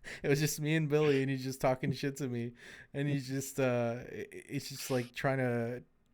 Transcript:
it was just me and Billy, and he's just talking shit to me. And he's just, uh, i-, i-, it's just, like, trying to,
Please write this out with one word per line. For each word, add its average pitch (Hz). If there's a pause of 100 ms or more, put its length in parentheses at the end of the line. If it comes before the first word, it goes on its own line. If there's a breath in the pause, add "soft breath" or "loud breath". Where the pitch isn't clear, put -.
(220 loud breath)
it 160
was 143
just 151
me 151
and 160
Billy, 147
and 135
he's 131
just 131
talking 131
shit 135
to 143
me. 120 (420 loud breath)
And 139
he's 139
just, 135
uh, 120 (140)
i-, -
i-, 104 (220)
it's 131
just, 135
like, 127
trying 135
to, 120 (320)